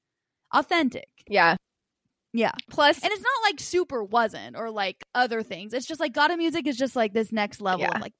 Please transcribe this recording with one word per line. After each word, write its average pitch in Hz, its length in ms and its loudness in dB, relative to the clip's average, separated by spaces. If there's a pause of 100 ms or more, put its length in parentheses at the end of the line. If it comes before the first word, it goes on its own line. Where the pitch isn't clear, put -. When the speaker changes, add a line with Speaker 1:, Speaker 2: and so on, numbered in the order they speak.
(540)
Speaker 1:
Authentic. 294 560 0 (180)
Speaker 2:
Yeah. 170 280 4 (760)
Speaker 1:
Yeah. 226 200 2 (180)
Speaker 2:
Plus 294 320 4
Speaker 1:
And 381 100 0
it's 403 100 -4
not 494 280 0
like 294 100 -6
Super 320 420 -2
wasn't 202 540 0
or, 226 140 -6
like, 196 320 -4 (120)
other 233 280 0
things. 208 320 -10
It's 247 120 -6
just, 320 140 -10
like, 302 140 -2
God 302 160 2
of 349 80 0
Music 330 280 -2
is 262 120 -2
just, 262 180 -2
like, 220 160 2
this 220 200 -2
next 208 280 -4
level 185 220 -2
Speaker 2:
Yeah. - 140 0
Speaker 1:
of, 214 40 -4
like, - 200 -10